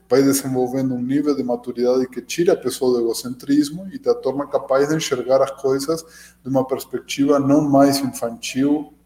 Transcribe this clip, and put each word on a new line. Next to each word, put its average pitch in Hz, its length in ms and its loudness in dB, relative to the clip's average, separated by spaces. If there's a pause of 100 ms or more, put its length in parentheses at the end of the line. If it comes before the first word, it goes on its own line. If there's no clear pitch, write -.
vai 135 140 4
desenvolvendo 131 720 0
um 123 80 -4
nível 143 320 0
de 131 80 -4
maturidade 123 680 0
que 117 140 -12
tira 170 300 2
a 160 40 4
pessoa 127 360 -2
do 120 120 2
egocentrismo 143 880 -2
e 135 60 -10
te - 240 0
torna 135 240 -4
capaz 135 440 0
de 156 40 2
enxergar 135 480 0
as 123 80 0
coisas 139 540 -2 (360)
de - 80 -12
uma 131 160 2
perspectiva 139 760 -2
não 143 280 2
mais 139 300 4
infantil, 135 960 -4 (120)